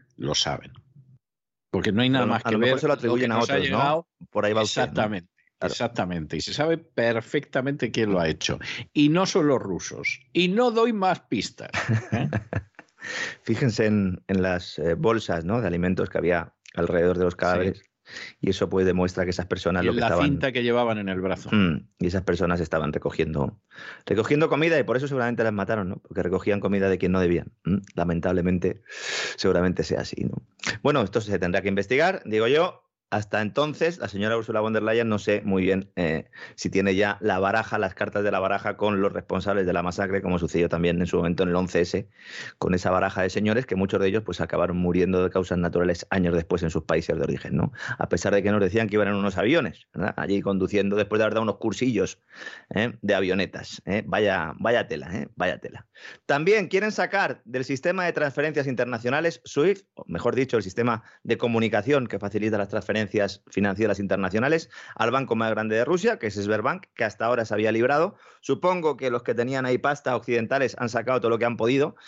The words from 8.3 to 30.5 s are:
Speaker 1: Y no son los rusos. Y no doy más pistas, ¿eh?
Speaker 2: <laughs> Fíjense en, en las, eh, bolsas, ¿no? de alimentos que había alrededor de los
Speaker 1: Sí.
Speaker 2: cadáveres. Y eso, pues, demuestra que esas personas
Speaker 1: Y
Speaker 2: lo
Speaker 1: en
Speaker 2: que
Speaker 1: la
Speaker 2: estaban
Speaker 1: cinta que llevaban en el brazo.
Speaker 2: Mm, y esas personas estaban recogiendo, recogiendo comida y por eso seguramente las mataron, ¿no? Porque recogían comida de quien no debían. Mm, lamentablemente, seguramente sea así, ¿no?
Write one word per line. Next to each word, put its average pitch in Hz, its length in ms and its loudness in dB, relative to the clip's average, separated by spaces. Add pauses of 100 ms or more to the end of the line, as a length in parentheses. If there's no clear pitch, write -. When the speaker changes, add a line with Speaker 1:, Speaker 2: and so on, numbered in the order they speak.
Speaker 1:
Y 147 160 6
no 180 180 4
son 175 200 2
los 127 160 2
rusos. - 580 -6 (120)
Y 180 160 4
no 233 220 2
doy 226 220 2
más 185 280 0
pistas, - 500 -6 (420)
¿eh? 123 180 0
Speaker 2:
<laughs> - 1120 -8
Fíjense 113 440 2
en, 98 420 2
en 95 140 2
las, 90 360 -2
eh, 82 160 2
bolsas, 87 500 0
¿no? 107 160 0
de 107 60 0
alimentos 90 420 0
que 80 100 -4
había 85 360 0 (200)
alrededor 87 440 2
de 90 60 2
los 87 100 0
Speaker 1:
Sí. - 40 -16
Speaker 2:
cadáveres. 90 440 0 (580)
Y 95 100 0
eso, 92 180 0
pues, 95 160 2
demuestra 90 400 2
que 90 60 -2
esas 90 160 -4
personas 90 380 0
Speaker 1:
Y - 20 2
Speaker 2:
lo 113 60 2
Speaker 1:
en 120 40 0
Speaker 2:
que 120 40 0
Speaker 1:
la 117 80 2
Speaker 2:
estaban - 180 2
Speaker 1:
cinta 143 260 0
que 123 120 -2
llevaban 117 340 2
en 101 100 -4
el 92 120 -2
brazo. 95 320 -4
Speaker 2:
Mm, 92 340 2 (140)
y 87 80 0
esas 92 140 -2
personas 87 380 0
estaban 78 320 -2
recogiendo, 78 680 -2 (440)
recogiendo 139 440 2
comida 156 300 2
y 127 40 2
por 113 140 0
eso 139 100 -2
seguramente 120 380 0
las 110 80 0
mataron, 98 360 -2
¿no? 95 100 -6
Porque - 240 -6
recogían 92 360 0
comida 98 300 2
de 92 100 2
quien 90 140 0
no 92 80 2
debían. 87 320 0 (120)
Mm, 92 120 0 (180)
lamentablemente, 90 880 0 (540)
seguramente 90 480 2
sea - 160 -2
así, - 240 -6
¿no? - 180 -4 (400)